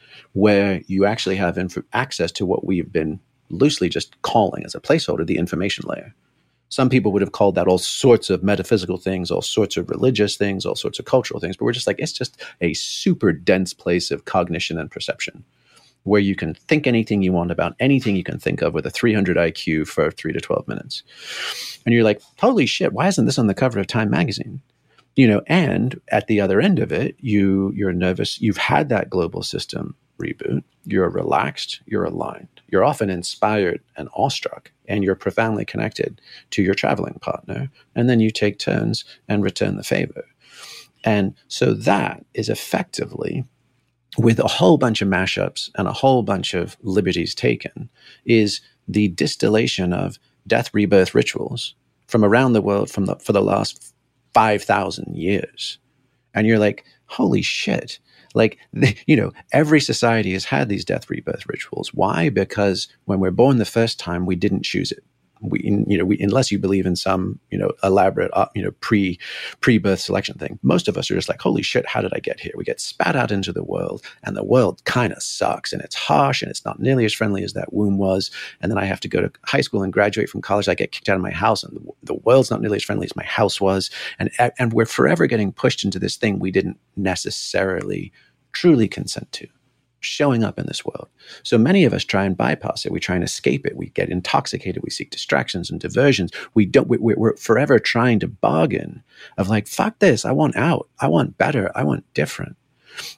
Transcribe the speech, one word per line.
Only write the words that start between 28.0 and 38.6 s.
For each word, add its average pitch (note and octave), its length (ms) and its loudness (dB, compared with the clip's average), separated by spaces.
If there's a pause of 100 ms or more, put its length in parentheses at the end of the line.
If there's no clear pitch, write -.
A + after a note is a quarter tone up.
you've G#2 180 2
had C#3+ 320 0
that G#2+ 200 0
global F2+ 320 -2
system - 520 -8 (280)
reboot, - 400 -4 (220)
you're F#2+ 260 2
relaxed, - 760 -4
you're G2 180 -2
aligned, E2 440 -8 (200)
you're G2 160 4
often B2 260 0
inspired F#2+ 720 0 (160)
and C#2 180 -10
awestruck, - 560 -4 (180)
and G#2 140 -2
you're F#2+ 120 2
profoundly A2 500 -2
connected - 560 -6 (300)
to G#2 120 0
your F#2+ 120 4
traveling - 460 -2
partner. - 500 -8 (240)
And A#2+ 140 2
then A#2+ 120 4
you A2 100 4
take G#2 280 -2
turns - 460 -2 (240)